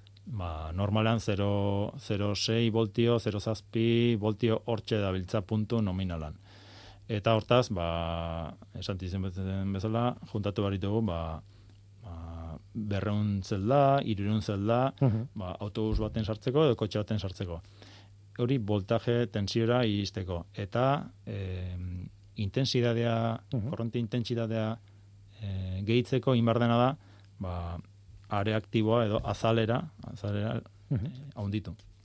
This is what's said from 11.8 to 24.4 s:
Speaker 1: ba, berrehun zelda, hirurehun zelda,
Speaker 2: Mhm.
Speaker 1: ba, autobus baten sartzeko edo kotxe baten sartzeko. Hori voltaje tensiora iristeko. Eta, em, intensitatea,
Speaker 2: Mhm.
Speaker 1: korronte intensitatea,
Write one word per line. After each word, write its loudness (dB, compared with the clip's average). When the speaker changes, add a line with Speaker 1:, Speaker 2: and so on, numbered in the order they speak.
Speaker 1:
ba, -12
berrehun 0
zelda, 4
hirurehun 0
zelda, 0
Speaker 2:
Mhm. 4
Speaker 1:
ba, -8
autobus -2
baten -2
sartzeko 2
edo 4
kotxe -2
baten -2
sartzeko. -6
Hori 2
voltaje 2
tensiora 2
iristeko. -4
Eta, 0
em, -8
intensitatea, 0
Speaker 2:
Mhm. -2
Speaker 1:
korronte -4
intensitatea, -2